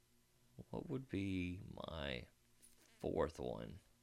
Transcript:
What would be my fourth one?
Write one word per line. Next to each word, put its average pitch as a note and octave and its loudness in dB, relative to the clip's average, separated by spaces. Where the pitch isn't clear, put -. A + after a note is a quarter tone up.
What - -2
would C3 -2
be F#2+ 2
my C#2 -2
fourth - 4
one? A#1 -2